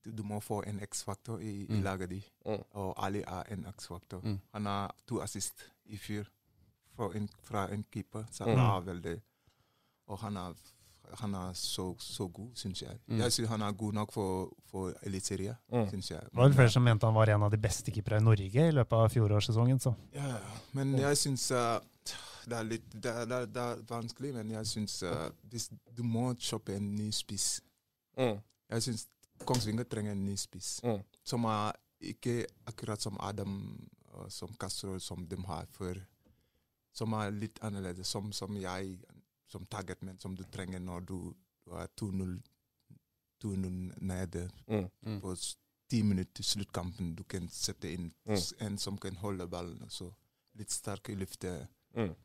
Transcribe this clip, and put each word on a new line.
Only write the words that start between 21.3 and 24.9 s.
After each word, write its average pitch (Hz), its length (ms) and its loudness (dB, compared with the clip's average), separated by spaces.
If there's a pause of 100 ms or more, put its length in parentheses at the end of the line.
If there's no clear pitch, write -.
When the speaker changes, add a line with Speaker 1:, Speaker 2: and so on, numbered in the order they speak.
Speaker 1:
eh, 117 300 4 (680)
det 117 100 -2
er 110 60 -2
litt, 113 260 -4 (100)
det 110 60 -4
er, 117 200 -2
det 117 80 -2
er, 123 120 0
det 107 160 -8
er 120 140 0 (260)
vanskelig, 127 320 -6
men 110 160 -4
jeg 110 160 -4
synes, 107 380 -2